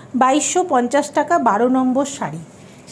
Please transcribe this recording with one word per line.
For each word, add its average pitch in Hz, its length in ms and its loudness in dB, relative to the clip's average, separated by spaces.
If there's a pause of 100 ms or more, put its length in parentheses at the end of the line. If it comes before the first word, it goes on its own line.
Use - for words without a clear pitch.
(160)
বাইশশো 285 520 2
পঞ্চাশ 277 420 0
টাকা, 311 280 0
বারো 233 300 2
নম্বর 262 360 0
শাড়ি। 165 340 -8 (520)